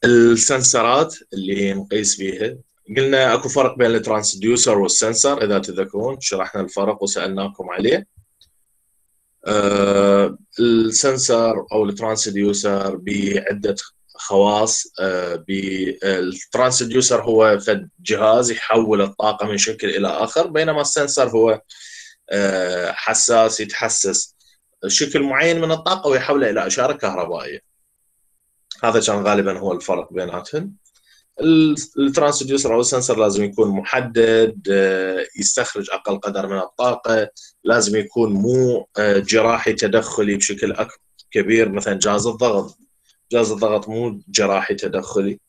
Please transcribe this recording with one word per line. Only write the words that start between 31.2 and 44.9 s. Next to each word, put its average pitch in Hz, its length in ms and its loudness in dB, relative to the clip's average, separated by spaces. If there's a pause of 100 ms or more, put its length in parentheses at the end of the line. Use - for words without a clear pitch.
ال-، 156 340 4 (240)
الترانسديوسر 139 760 0
أو 117 60 4
السنسر 123 380 0
لازم 104 260 2
يكون 101 240 0
محدد، 113 1040 0
آه، 95 560 0 (120)
يستخرج 104 520 -4
أقل 98 260 -4
قدر 98 300 -6
من 98 120 -4
الطاقة، 113 720 -2 (340)
لازم 107 340 2
يكون 107 340 0
مو، 123 560 2 (100)
آه، 104 200 2
جراحي 110 540 2
تدخلي 107 640 0
بشكل 101 360 -2
أك-، - 280 -8 (300)
كبير، 110 380 2
مثلا 98 340 -4
جهاز 104 240 0
الضغط. 113 520 -2 (540)
جهاز 117 180 2
الضغط 107 380 0
مو 110 400 -6
جراحي 98 460 0
تدخلي. 98 760 -4